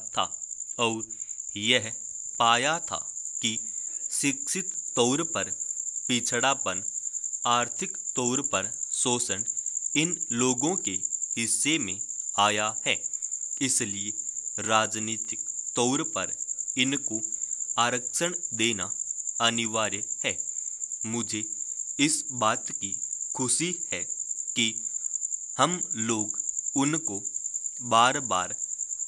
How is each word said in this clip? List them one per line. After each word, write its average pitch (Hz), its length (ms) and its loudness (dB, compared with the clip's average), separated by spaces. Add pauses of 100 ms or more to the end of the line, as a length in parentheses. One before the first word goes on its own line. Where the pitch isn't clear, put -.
(160)
था 101 80 4 (540)
और 113 300 2 (480)
यह 110 360 4 (460)
पाया 123 420 6
था - 180 -4 (440)
कि 110 160 2 (520)
शिक्षित - 640 0 (240)
तौर 131 260 6
पर 98 280 -2 (580)
पिछड़ापन, 120 760 2 (600)
आर्थिक 120 500 2 (200)
तौर 127 260 2
पर 95 300 0 (200)
शोषण 117 520 2 (520)
इन 165 360 2
लोगों 127 440 4
के - 220 -2 (400)
हिस्से 147 400 4
में 101 220 -2 (380)
आया 104 380 4 (100)
है, - 160 2 (600)
इसलिए 104 500 0 (460)
राजनीतिक 110 840 2 (340)
तौर 127 280 4
पर 95 340 -2 (420)
इनको 127 420 2 (580)
आरक्षण 123 560 2 (200)
देना 110 380 2 (480)
अनिवार्य 110 640 2 (200)
है। 107 140 -2 (680)
मुझे 110 380 -2 (560)
इस 147 320 4
बात 120 380 2
की - 240 -6 (400)
खुशी 151 580 2
है 90 100 -2 (540)
कि 113 180 2 (840)
हम 160 240 4 (120)
लोग 110 460 0 (360)
उनको 139 460 2 (600)
बार-बार 117 720 4 (540)